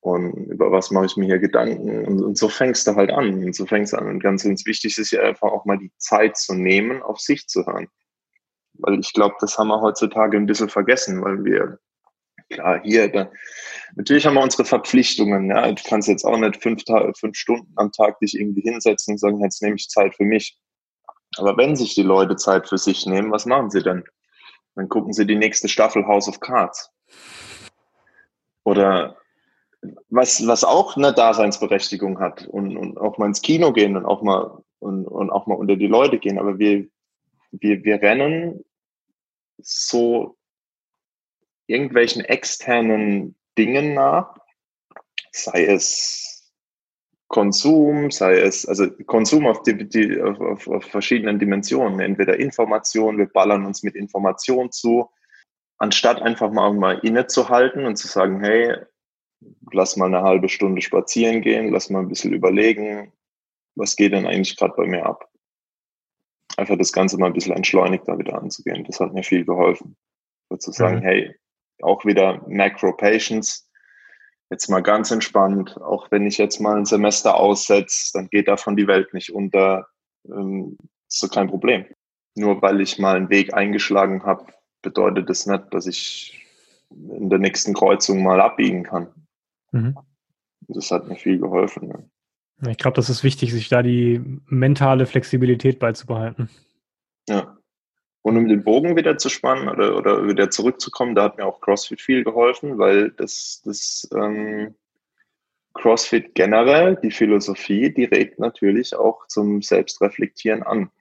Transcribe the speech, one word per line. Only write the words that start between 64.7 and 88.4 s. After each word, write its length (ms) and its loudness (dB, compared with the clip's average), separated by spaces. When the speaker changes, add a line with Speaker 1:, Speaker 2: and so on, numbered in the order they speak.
Speaker 1:
bei 100 0
mir 200 -4
ab?“ 200 -6
Einfach 180 -2
das 160 -2
Ganze 240 0
mal 120 2
ein 40 -2
bisschen 240 -4
entschleunigter 640 0
wieder 240 -6
anzugehen, 420 -10
das 160 -10
hat 140 -4
mir 100 -6
viel 220 0
geholfen. 500 0
So 80 -12
zu 120 -12
sagen, 280 0
Speaker 2:
Mhm. 40 -4
Speaker 1:
„Hey“, 320 0
auch 240 0
wieder 420 2
Macro 480 0
Patience, 720 -2
jetzt 180 -10
mal 140 0
ganz 280 2
entspannt, 720 0
auch 300 -6
wenn 160 2
ich 120 -2
jetzt 220 0
mal 160 2
ein 80 0
Semester 520 2
aussetze, 760 2
dann 160 -6
geht 200 2
davon 280 -2
die 100 2
Welt 280 2
nicht 180 -10
unter, 560 0
ähm, 500 -10
ist 120 -6
so 80 -4
kein 200 -2
Problem. 380 -2
Nur 240 0
weil 220 2
ich 160 -6
mal 180 2
einen 140 -2
Weg 240 2
eingeschlagen 680 0
hab, 280 -4
bedeutet 480 -2
das 160 -4
nicht, 260 -2
dass 140 -6
ich 520 -12
in 400 -8
der 80 4
nächsten 340 0
Kreuzung 500 2
mal 200 4